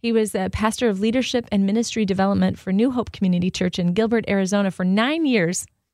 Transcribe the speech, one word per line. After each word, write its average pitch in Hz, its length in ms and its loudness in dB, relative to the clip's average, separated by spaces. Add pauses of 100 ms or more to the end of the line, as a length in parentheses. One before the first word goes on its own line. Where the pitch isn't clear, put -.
He 233 100 -2
was 220 240 2
a 190 160 -2
pastor 220 380 0
of 190 100 0
leadership 233 540 0
and 196 120 2
ministry 220 400 0
development 190 540 0
for - 140 -6
New 226 180 2
Hope 247 220 -4
Community 180 400 0
Church 180 260 -2
in 175 140 0
Gilbert, 220 340 0
Arizona 196 460 0
for 185 120 -6
nine 247 420 0
years. 185 380 0 (300)